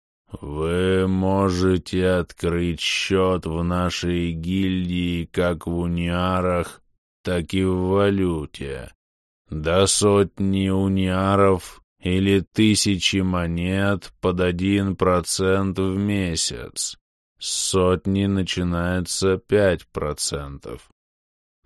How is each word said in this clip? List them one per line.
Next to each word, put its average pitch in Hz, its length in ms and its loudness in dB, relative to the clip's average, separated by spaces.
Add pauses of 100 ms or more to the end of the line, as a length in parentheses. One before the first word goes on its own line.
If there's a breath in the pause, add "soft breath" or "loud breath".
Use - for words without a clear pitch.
(320)
Вы 90 760 0
можете 92 1000 0
открыть 87 720 -2
счёт 92 680 0
в 82 180 -4
нашей 87 680 -2
гильдии 90 920 -2
как 87 420 -2
в 85 100 -2
униарах, 87 1040 -2 (420)
так 87 300 -4
и 95 100 0
в 92 260 0
валюте. 85 1000 -2 (580)
До 80 380 2
сотни 98 840 2
униаров 95 1120 2 (180)
или 95 420 2
тысячи 101 760 2
монет 92 1000 0
под 90 220 0
один 95 540 2
процент 95 840 0
в 95 160 -2
месяц. 95 1000 -4 (420)
С - 80 -12
сотни 95 800 0
начинается 90 1120 0
пять 95 500 2
процентов. 71 1000 -8 (760)